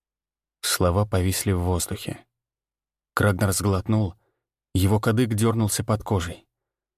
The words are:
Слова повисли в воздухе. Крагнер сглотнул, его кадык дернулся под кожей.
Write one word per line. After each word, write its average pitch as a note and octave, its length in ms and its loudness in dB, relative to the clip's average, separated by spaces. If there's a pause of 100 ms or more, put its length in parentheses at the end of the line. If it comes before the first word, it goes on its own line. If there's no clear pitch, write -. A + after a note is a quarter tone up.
(600)
Слова F#2+ 460 2
повисли F#2+ 460 0
в F2+ 80 0
воздухе. F2+ 640 -4 (920)
Крагнер G2+ 380 0
сглотнул, G2 640 0 (600)
его G2 260 2
кадык A#2 340 0
дернулся A2 500 0
под G#2+ 180 -2
кожей. F2 440 -4 (520)